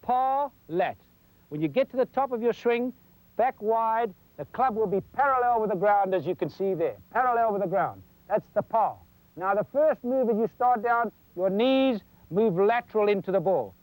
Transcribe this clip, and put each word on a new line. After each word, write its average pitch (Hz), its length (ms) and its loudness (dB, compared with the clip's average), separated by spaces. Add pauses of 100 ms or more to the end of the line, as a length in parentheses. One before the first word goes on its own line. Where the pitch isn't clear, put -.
Par 262 480 -2 (180)
lat. 160 280 -4 (520)
When 151 120 -10
you 156 80 -2
get 254 220 0
to - 60 -12
the 254 100 2
top 262 260 -4
of 233 100 -4
your 233 100 0
swing, 240 400 -2 (440)
back 254 240 0
wide, 226 520 -2 (240)
the 151 100 -12
club 240 300 -2
will 220 100 0
be 190 140 -2 (120)
parallel 247 480 2
with 214 100 -2
the 214 60 -2
ground, 196 380 2
as 175 120 -2
you 180 80 -2
can 170 140 -4
see 190 260 -4
there. 156 220 -2 (160)
Parallel 233 400 2
with 202 100 -2
the 202 60 -2
ground. 156 340 -2 (260)
That's 226 260 -2
the 208 80 -2
par. 185 340 -2 (400)
Now, 190 180 -2
the 202 180 0
first 294 320 2
move 254 260 0
as 226 60 2
you 220 180 0
start 247 280 2
down, 233 300 0 (240)
your 185 140 0
knees 254 500 2 (300)
move 202 260 2
lateral 214 520 0
into 196 220 0
the 190 100 2
ball. 151 420 -2